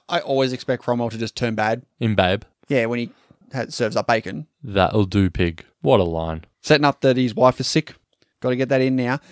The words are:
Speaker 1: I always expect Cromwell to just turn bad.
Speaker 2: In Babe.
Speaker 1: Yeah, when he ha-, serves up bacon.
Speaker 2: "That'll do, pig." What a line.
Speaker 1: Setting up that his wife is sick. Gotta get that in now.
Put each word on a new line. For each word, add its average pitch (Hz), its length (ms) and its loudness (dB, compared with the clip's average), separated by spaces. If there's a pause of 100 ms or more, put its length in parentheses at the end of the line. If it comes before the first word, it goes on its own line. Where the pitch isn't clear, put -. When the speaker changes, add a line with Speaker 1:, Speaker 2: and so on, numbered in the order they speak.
Speaker 1:
I 170 120 -2
always 135 320 -2
expect 127 300 -6
Cromwell 120 280 -2
to 113 80 -10
just 113 180 -6
turn 117 180 -2
bad. 110 300 -2 (160)
Speaker 2:
In 113 160 0
Babe. 95 260 0 (260)
Speaker 1:
Yeah, 123 180 0
when 120 120 -4
he 120 120 -8 (440)
ha-, 120 160 -4
serves 107 260 -4
up 104 100 0
bacon. 117 400 -4 (160)
Speaker 2:
"That'll 98 440 2
do, 95 240 2
pig." 87 340 -2 (160)
What 131 200 4
a 92 40 4
line. 82 400 -4 (160)
Speaker 1:
Setting 151 240 2
up 139 160 0
that 131 160 4
his 127 180 0
wife 127 260 4
is 131 80 -4
sick. - 260 -4 (460)
Gotta 127 160 -2
get 127 120 -2
that 135 140 2
in 131 140 0
now. 127 240 -2 (120)